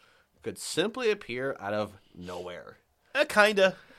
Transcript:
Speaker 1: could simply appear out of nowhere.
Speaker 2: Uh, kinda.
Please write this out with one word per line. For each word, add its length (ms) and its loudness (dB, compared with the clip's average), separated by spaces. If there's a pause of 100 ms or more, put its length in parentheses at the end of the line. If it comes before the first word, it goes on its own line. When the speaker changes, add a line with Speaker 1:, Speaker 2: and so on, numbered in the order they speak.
(420)
Speaker 1:
could 160 -10
simply 520 -2
appear 500 -4
out 140 -4
of 180 -2 (220)
nowhere. 640 -12 (360)
Speaker 2:
Uh, 140 2
kinda. 480 6 (220)